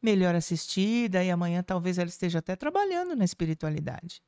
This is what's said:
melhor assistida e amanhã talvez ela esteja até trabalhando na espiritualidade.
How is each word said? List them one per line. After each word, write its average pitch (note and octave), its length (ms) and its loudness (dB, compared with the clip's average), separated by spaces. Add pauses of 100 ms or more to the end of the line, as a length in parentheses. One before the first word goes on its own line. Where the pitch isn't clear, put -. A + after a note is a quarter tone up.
melhor F#3 340 4
assistida F#3 880 0
e F#3 80 2
amanhã F3 320 0
talvez F3+ 340 -2
ela F3 120 0
esteja E3+ 300 -2
até F#3 160 -6
trabalhando F4+ 600 -2
na A3+ 100 2
espiritualidade. D#3 1000 -4